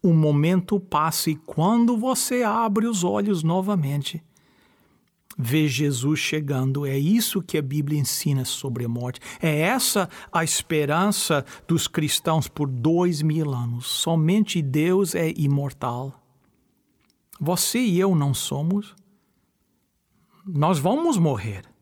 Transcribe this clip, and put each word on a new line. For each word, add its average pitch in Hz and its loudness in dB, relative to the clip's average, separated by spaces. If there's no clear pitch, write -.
um 180 6
momento 160 2
passa 160 -2
e 156 -2
quando 233 2
você 247 -2
abre 226 0
os 202 -2
olhos 202 0
novamente, 165 -2
vê 147 0
Jesus 139 0
chegando. 139 -2
É 135 -2
isso 185 0
que - -2
a - -2
Bíblia 147 -2
ensina 135 0
sobre 120 -6
a 117 -4
morte. 120 -6
É 151 0
essa 196 0
a 165 0
esperança 156 0
dos 165 2
cristãos 160 0
por 147 -4
dois 156 0
mil 151 0
anos. 120 -4
Somente 165 2
Deus 165 2
é 170 0
imortal. 139 -2
Você 175 -2
e 202 2
eu 190 4
não 143 2
somos. 170 -4
Nós 165 0
vamos 254 2
morrer. 110 0